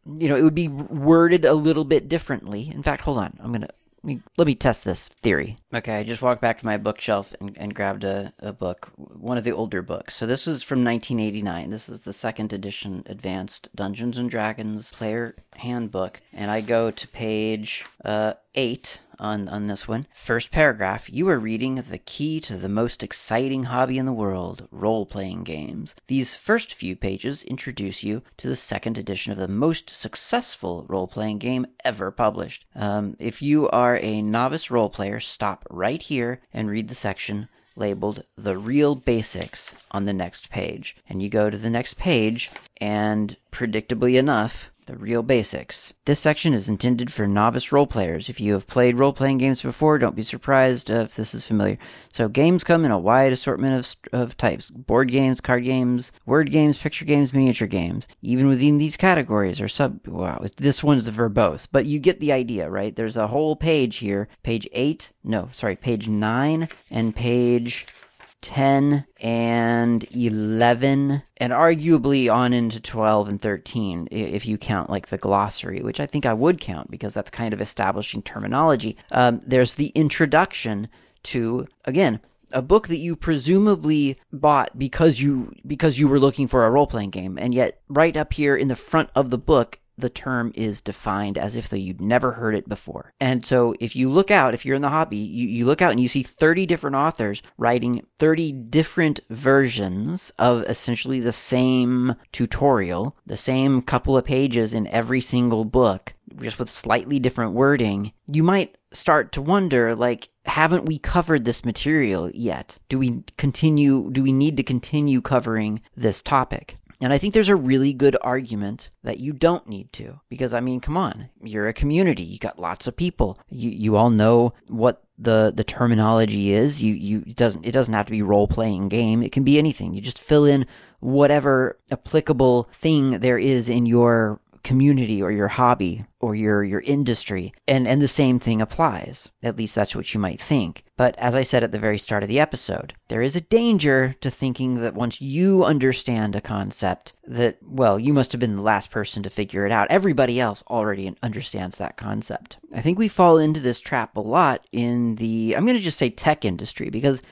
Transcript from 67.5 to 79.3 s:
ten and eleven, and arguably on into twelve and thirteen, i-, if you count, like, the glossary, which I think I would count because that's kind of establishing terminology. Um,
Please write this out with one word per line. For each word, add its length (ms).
ten 640
and 920
eleven, 1080
and 140
arguably 800
on 200
into 280
twelve 480
and 140
thirteen, 720
i-, 20
if 320
you 100
count, 320
like, 200
the 100
glossary, 600
which 180
I 80
think 180
I 100
would 260
count 280
because 260
that's 160
kind 220
of 80
establishing 600
terminology. 760
Um, 340